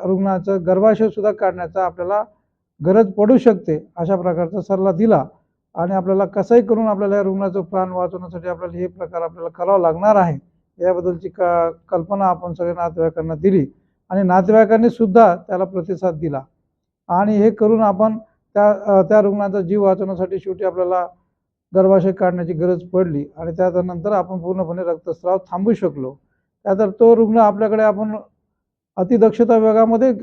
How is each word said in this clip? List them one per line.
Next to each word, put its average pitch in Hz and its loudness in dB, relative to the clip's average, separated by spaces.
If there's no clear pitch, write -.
रुग्णाचं 190 -2
गर्भाशयसुद्धा 208 2
काढण्याचा 185 -4
आपल्याला 180 -4
गरज 190 4
पडू 214 4
शकते 170 0
अशा 175 -2
प्रकारचा 175 -4
सल्ला 190 0
दिला 180 2
आणि 175 -4
आपल्याला 190 0
कसंही 202 2
करून 220 0
आपल्याला 202 -2
या 202 0
रुग्णाचं 196 -4
प्राण 185 -4
वाचवण्यासाठी 180 -8
आपल्याला 175 -10
हे 180 -6
प्रकार 175 -12
आपल्याला 170 -10
करावा 180 -2
लागणार 180 2
आहे 175 0
याबद्दलची 180 -2
क-, 175 0
कल्पना 190 -2
आपण 175 -4
सगळ्या 175 -4
नातेवाईकांना 165 -4
दिली 180 0
आणि 190 -2
नातेवाईकांनी 214 4
सुद्धा 220 4
त्याला 185 -6
प्रतिसाद 185 -4
दिला 147 -6
आणि 202 2
हे 214 4
करून 214 2
आपण 214 2
त्या, 208 4
अ, 196 4
त्या 214 4
रुग्णाचा 202 -2
जीव 202 -2
वाचवण्यासाठी 190 -2
शेवटी 185 -8
आपल्याला 180 -2
गर्भाशय 190 4
काढण्याची 180 -2
गरज 180 -2
पडली 175 -2
आणि 165 -8
त्यानंतर 180 -2
आपण 185 -2
पूर्णपणे 180 -6
रक्तस्राव 170 -4
थांबवू 185 -2
शकलो. 143 -6
त्यानंतर 196 0
तो 233 4
रुग्ण 220 2
आपल्याकडे 214 2
आपण 214 -2
अतिदक्षता 220 2
विभागामध्ये 226 2